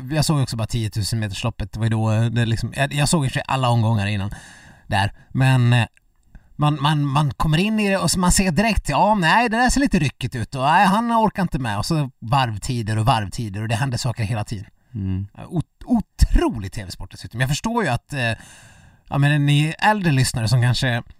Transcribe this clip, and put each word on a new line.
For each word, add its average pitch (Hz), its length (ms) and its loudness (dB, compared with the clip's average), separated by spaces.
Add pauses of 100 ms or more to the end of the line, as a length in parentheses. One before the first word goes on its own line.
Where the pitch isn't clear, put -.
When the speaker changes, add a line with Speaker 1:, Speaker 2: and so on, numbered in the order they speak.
(120)
Speaker 1:
jag 151 140 2
såg 151 120 2
ju 135 60 2
också - 140 -4
bara 110 100 -4
tiotusen 110 520 -2
metersloppet. 107 520 -6
Det 107 80 -10
var 110 60 0
ju 113 40 2
då, 110 220 0
eh, 110 140 2
det 117 200 0
liksom, 113 300 -2
jag, 139 180 -2
jag 143 160 0
såg 156 160 2
inte 127 160 -4
alla 131 280 -2
omgångar 113 380 2
innan 101 240 -4 (560)
där. 101 260 0 (180)
Men, 127 420 4
eh, 117 120 2 (720)
man, 151 260 0
man, 147 240 2
man 143 280 0
kommer 156 240 0
in 214 220 0
i 208 100 0
det 196 80 2
och 170 140 0
så - 80 -2
man 180 120 2
ser 190 200 2
direkt, 196 380 0
ja, 170 260 2
nej, 202 340 4
det 220 80 0
där 247 120 4
ser 262 120 0
lite 240 180 2
ryckigt 127 360 -2
ut 113 200 -6
och 131 80 -4
nej, 165 240 6
han 226 240 2
orkar 220 300 2
inte 165 180 -2
med. 110 180 -4
Och 110 80 -4
så 147 340 -2
varvtider 113 760 -2
och 107 80 0
varvtider 107 560 -2
och 110 60 -6
det 117 80 -2
händer 120 220 -4
saker - 260 -4
hela 107 200 -4
tiden. 104 220 -10 (280)
Speaker 2:
Mm. 98 340 -4 (200)
Speaker 1:
O-, 175 140 -4 (240)
otrolig 202 840 2
T 104 140 -10
V-sport 90 260 -14
dessutom. - 280 -12
Jag 127 100 0
förstår 226 340 -2
ju 151 60 0
att, - 240 -4
eh, 120 180 -2 (800)
ja, - 80 -2
men 143 280 2
ni 147 340 2
äldre 202 320 2
lyssnare 127 360 0
som 123 140 2
kanske 120 420 0 (160)